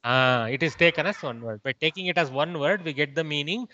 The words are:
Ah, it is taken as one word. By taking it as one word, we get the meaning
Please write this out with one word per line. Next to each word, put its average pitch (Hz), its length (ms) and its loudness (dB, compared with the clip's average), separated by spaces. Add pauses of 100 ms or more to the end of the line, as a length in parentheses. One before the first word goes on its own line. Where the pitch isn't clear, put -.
Ah, 127 420 4
it 135 160 -2
is 160 140 0
taken 165 300 4
as 202 160 -4
one 117 200 -8
word. 110 220 -8
By 135 80 -2
taking 160 340 -2
it 175 100 0
as 156 140 2
one 151 300 -2
word, 175 240 0
we 160 80 -4
get 143 240 -2
the 165 80 -2
meaning 156 500 -4